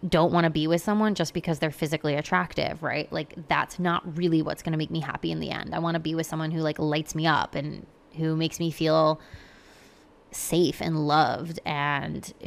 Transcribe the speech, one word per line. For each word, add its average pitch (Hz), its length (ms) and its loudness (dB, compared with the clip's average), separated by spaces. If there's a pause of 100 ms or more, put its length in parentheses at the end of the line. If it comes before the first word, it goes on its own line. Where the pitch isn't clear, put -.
don't 165 240 4
wanna 165 180 4
be 156 160 0
with 165 160 2
someone 214 320 2
just 165 200 -2
because 160 240 -2
they're 160 120 0
physically 151 440 -2
attractive, - 680 -2
right? 143 300 -4
Like, 160 220 -6 (140)
that's 147 300 0
not 175 380 -2
really 165 260 4
what's 151 200 -4
gonna 160 140 -2
make 156 140 -2
me 165 100 -2
happy - 320 -4
in 160 60 -4
the 156 120 -6
end. - 240 -6
I 160 60 -2
wanna 165 200 0
be 160 140 -4
with 165 120 -2
someone 160 240 -4
who, 165 100 -2
like, 151 180 0
lights 151 360 0
me 160 120 0
up 151 280 2
and 147 320 -6 (300)
who 160 200 0
makes 160 220 -2
me 170 120 0
feel 156 500 4 (1120)
safe 165 480 2
and 156 280 0
loved 151 560 2
and 147 680 -4 (140)